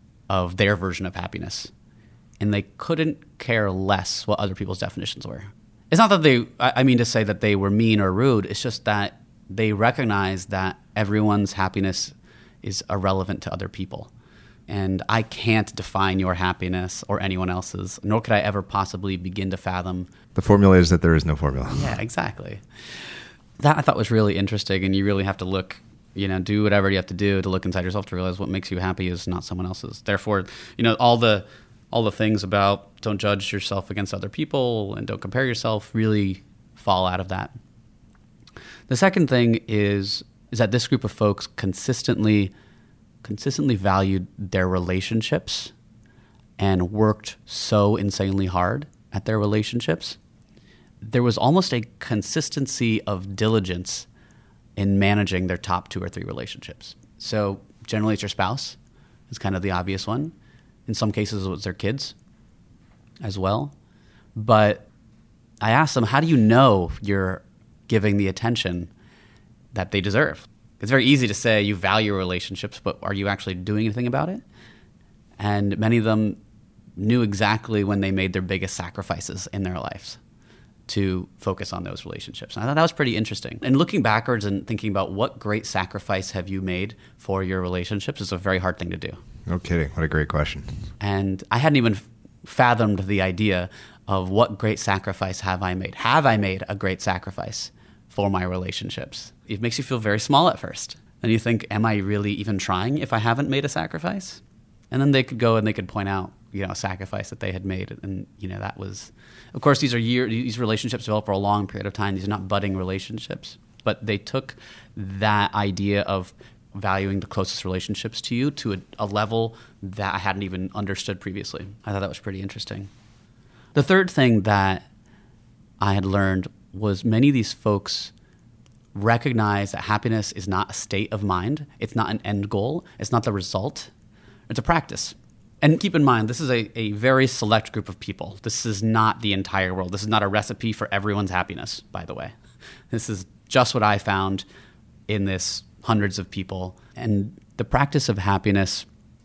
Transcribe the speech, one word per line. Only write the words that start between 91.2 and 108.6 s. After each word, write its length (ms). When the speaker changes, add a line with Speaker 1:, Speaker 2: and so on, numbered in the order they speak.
Speaker 1:
I 80
hadn't 180
even 160
f-, 160
fathomed 540
the 220
idea 480
of 200
what 280
great 200
sacrifice 640
have 240
I 100
made. 220
Have 300
I 100
made 320
a 80
great 260
sacrifice 680
for 200
my 140
relationships? 880
It 140
makes 160
you 80
feel 140
very 200
small 300
at 100
first. 380
And 80
you 80
think, 320
"Am 140
I 100
really 380
even 240
trying 400
if 160
I 60
haven't 300
made 140
a 60
sacrifice?" 720
And 100
then 100
they 120
could 140
go 180
and 100
they 80
could 140
point 220
out, 240
you 140
know, 80
a 20
sacrifice 540
that 100
they 140
had 120
made. 380
And, 240
you 120
know, 100
that 180